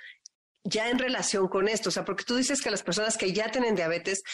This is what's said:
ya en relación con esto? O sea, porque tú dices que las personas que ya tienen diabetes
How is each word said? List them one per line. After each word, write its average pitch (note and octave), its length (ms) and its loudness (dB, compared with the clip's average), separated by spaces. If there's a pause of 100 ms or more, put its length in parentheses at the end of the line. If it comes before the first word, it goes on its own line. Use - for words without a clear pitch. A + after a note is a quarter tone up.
(640)
ya G#3+ 240 0
en B3 80 2
relación G#3+ 520 0
con F#3+ 180 2
esto? G#3+ 220 0
O - 20 -2
sea, E3+ 140 -2
porque G3 180 -4
tú A#3+ 140 0
dices C4 240 2
que A#3 100 0
las G3 120 -2
personas G#3+ 340 0
que F#3 160 0
ya A3 180 0
tienen A#3 240 4
diabetes E3+ 480 0 (100)